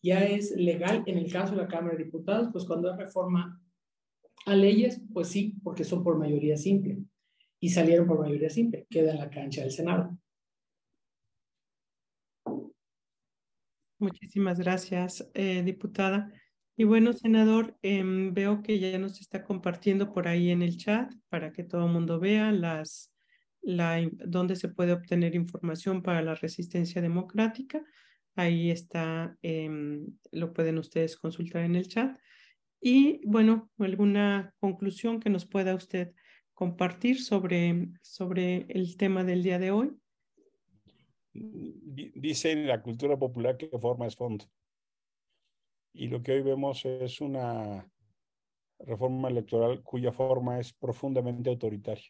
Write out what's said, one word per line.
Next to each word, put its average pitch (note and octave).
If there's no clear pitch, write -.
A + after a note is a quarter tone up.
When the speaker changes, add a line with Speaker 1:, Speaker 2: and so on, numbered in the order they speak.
Speaker 1:
ya F#3
es G3+
legal F3
en F3+
el F3
caso G3
de F#3
la F3+
Cámara E3+
de D#3
Diputados, G3+
pues F3+
cuando F3
es F3+
reforma F#3
a G3
leyes, G#3+
pues F3+
sí, G#3
porque E3
son F3
por E3
mayoría D3+
simple. -
Y E3+
salieron E3+
por D#3
mayoría D3
simple, A#3
queda D#3
en D3+
la C#3+
cancha C#3
del -
Senado. F3
Speaker 2:
Muchísimas F#3+
gracias, F3+
eh, F#3
diputada. G3
Y A3+
bueno, A3+
senador, A3
em, F#3+
veo G3+
que G#3
ya F#3
nos G3
está -
compartiendo G3
por F3
ahí F3
en F3
el F3
chat A3+
para D#3+
que F3+
todo F3
el E3+
mundo E3+
vea G#3+
las, E3
la E3+
in-, E3
dónde F3+
se F3+
puede F3
obtener F3
información F3
para F3
la D#3+
resistencia F3
democrática. A3
Ahí E3+
está, E3
em, D3+
lo E3
pueden D#3+
ustedes D#3+
consultar E3+
en F3
el F#3
chat. C4
Y C4+
bueno, A3
¿alguna G3+
conclusión G3
que G#3+
nos F3+
pueda F#3+
usted F3+
compartir F#3
sobre, F3
sobre F3+
el F3+
tema F#3+
del F3+
día F3+
de F#3
hoy? A#3+
Speaker 3:
Di-, D#3+
dice D3+
en D3+
la B2
cultura C3
popular B2
que D#3+
forma A#2+
es G#2+
fondo. A2+
Y C#3+
lo B2
que C3
hoy C3+
vemos C3+
es B2+
una A#2
reforma B2+
electoral A#2
cuya B2+
forma B2+
es B2
profundamente B2
autoritaria. G#2+